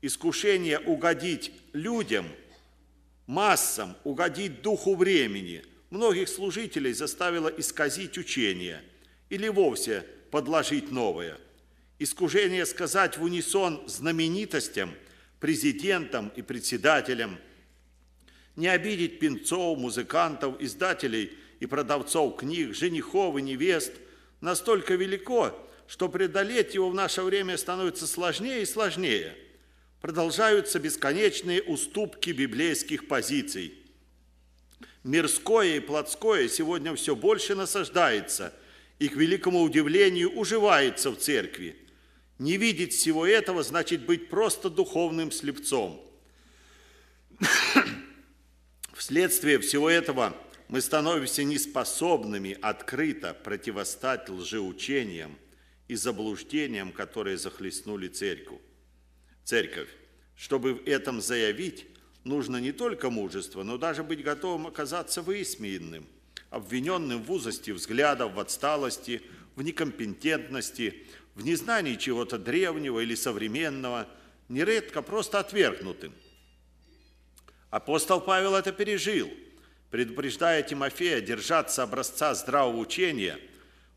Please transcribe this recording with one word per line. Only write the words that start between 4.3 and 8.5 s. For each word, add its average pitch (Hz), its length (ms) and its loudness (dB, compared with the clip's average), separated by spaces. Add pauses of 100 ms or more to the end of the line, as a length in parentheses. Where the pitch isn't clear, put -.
духу 196 340 2
времени 104 680 2 (260)
многих 185 380 2
служителей 180 640 -2
заставило 160 560 0
исказить 160 720 -2
учение 90 640 0 (480)